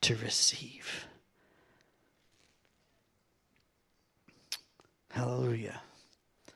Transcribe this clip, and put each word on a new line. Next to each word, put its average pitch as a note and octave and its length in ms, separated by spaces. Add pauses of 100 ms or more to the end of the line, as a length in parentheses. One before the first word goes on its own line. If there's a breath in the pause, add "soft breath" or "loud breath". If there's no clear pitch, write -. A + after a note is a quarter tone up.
to A#2+ 140
receive. - 880 (4000 soft breath)
Hallelujah. B2 720 (760 loud breath)